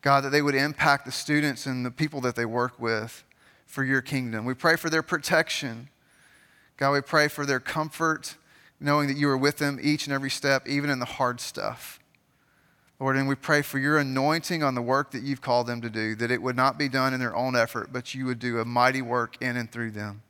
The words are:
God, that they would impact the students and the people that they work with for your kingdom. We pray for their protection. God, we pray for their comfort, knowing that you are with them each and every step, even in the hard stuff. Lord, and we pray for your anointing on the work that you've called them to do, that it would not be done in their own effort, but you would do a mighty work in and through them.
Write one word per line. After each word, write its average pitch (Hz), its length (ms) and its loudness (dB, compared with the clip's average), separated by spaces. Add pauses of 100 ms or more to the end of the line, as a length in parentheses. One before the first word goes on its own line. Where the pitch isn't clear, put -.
God, 139 240 4
that 135 60 -4
they 147 100 4
would 143 140 2
impact 143 500 2
the 127 80 -10
students 147 520 0
and 127 200 -4
the 123 60 -4
people 151 300 -4
that 123 140 0
they 117 100 -2
work 120 320 -2
with 113 460 -4 (420)
for 135 200 -2
your 131 160 2
kingdom. 123 420 -4
We 127 100 -2
pray 160 220 4
for 165 140 -4
their 160 120 2
protection. 147 840 -2 (880)
God, 139 160 2
we 143 100 2
pray 147 280 4
for 143 160 -6
their 135 160 0
comfort, 156 760 -2 (420)
knowing 143 300 2
that 139 80 0
you 143 140 2
are 135 80 4
with 143 200 2
them 143 240 -2
each 151 240 0
and 139 80 -2
every 139 160 -2
step, 135 380 0
even 143 220 -2
in 135 100 0
the 123 60 -4
hard 123 340 -2
stuff. - 580 -8 (1040)
Lord, 135 180 2
and 135 100 0
we 139 60 0
pray 147 300 2
for 139 160 -4
your 147 180 2
anointing 151 640 0
on 135 140 2
the 123 60 -2
work 131 280 0
that 120 140 -8
you've 139 180 -4
called 123 240 2
them 120 160 -6
to 117 80 -6
do, 110 280 -2
that 117 120 0
it 123 100 2
would 123 160 -2
not 131 220 4
be 143 100 0
done 131 280 0
in 127 40 -2
their 120 160 -2
own 127 200 0
effort, 113 360 0
but 127 220 -8
you 131 140 -4
would 123 100 -2
do 117 220 -2
a 113 60 0
mighty 123 360 4
work 117 400 -2
in 123 160 -2
and 117 140 -6
through 117 180 -6
them. 104 400 -8